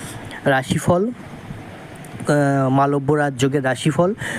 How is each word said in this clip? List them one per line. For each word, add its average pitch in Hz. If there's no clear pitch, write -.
রাশিফল, 156
আহ, -
মালব্য 139
রাজযোগের 139
রাশিফল। 160